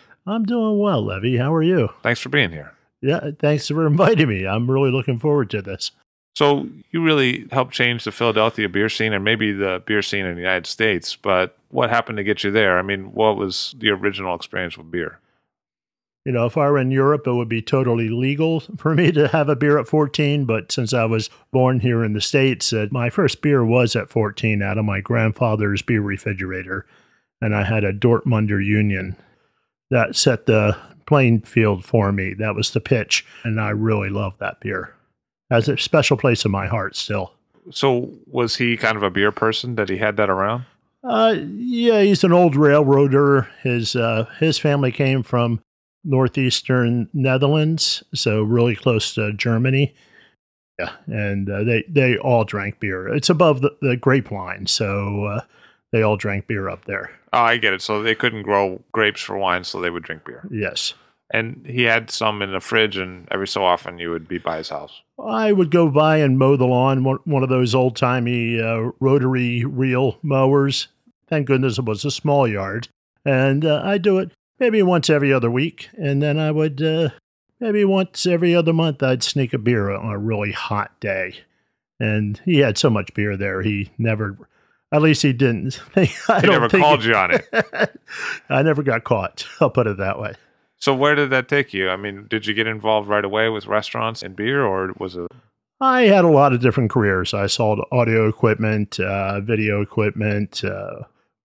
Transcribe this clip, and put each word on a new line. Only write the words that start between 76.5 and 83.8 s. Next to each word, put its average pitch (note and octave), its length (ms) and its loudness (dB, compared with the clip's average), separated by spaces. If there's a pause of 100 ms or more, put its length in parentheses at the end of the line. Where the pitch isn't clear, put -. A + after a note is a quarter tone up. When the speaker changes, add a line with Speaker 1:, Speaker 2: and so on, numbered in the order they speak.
Speaker 1:
would, D3+ 300 -2
uh, D#3+ 280 0 (500)
maybe G#3 260 0
once F#3+ 400 0
every F3 300 4
other E3 180 4
month, D#3+ 300 0
I'd B2+ 200 2
sneak C3 300 -2
a C3 40 -4
beer G#2+ 340 0
on G#2+ 200 -6
a G2+ 60 -6
really G#2 360 -4
hot - 460 -4
day. F#2+ 360 -4 (640)
And G#2+ 460 -2
he E3+ 140 4
had A#2 180 2
so C#3+ 120 2
much G#2 240 -2
beer G#2 220 -4
there, F#2+ 260 -4
he G2+ 360 -4